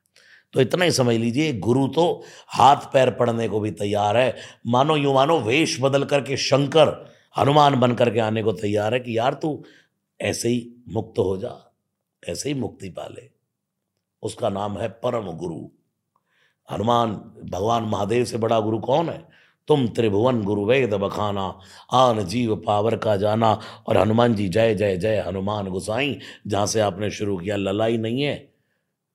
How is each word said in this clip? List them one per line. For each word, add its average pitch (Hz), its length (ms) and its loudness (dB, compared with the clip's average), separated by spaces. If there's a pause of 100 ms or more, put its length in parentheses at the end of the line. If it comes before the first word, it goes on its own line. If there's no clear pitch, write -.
(540)
तो 135 80 4
इतना 170 240 0
ही 156 60 4
समझ 120 240 2
लीजिए, 120 380 0
गुरु 117 340 0
तो 160 360 -2 (240)
हाथ 135 280 6
पैर 135 360 2
पड़ने 117 380 0
को 104 100 -2
भी 104 120 -4
तैयार 104 460 0
है। 127 180 0 (320)
मानो 135 280 2
यूं 143 180 2
मानो 147 260 4
वेश 127 420 0
बदल 139 220 2
करके 135 340 -2
शंकर 139 760 2 (240)
हनुमान 143 420 6
बन 123 140 4
करके 117 260 2
आने 110 240 0
को 110 80 2
तैयार 104 420 -2
है 127 60 0
कि 117 180 -6
यार 127 160 2
तू 147 300 -6 (580)
ऐसे 104 280 -2
ही 120 220 -2 (160)
मुक्त - 320 -6
हो 95 180 0
जा, - 360 -14 (560)
ऐसे 87 200 -8
ही 147 60 -6
मुक्ति 98 340 -8
पा - 180 -14
ले। - 220 -20 (920)
उसका 110 260 -6
नाम 101 280 -6
है 113 100 -4
परम 117 440 -6
गुरु। 82 380 -10 (1040)
हनुमान, 113 420 0 (300)
भगवान 113 400 -2
महादेव 107 420 -2
से 127 120 -6
बड़ा 113 220 0
गुरु 110 200 -2
कौन 147 300 0
है? - 180 -12 (400)
"तुम 139 200 4
त्रिभुवन 113 560 0
गुरु 101 220 -2
वेद 120 280 2
बखाना, 98 640 -4 (340)
आन 120 320 4
जीव 110 300 -2
पावर 104 420 0
का 107 180 0
जाना।" 104 440 2 (280)
और 110 100 2
हनुमान 113 380 4
जी, 98 140 -2
"जय 110 260 2
जय 98 220 0
जय 101 300 0
हनुमान 98 400 -6
गोसाई", 104 520 -4 (280)
जहाँ 101 180 0
से 110 140 0
आपने 101 320 0
शुरू 101 260 -4
किया, 98 180 -6
ललाई 104 420 0
नहीं 113 240 -2
है, 139 300 -6 (640)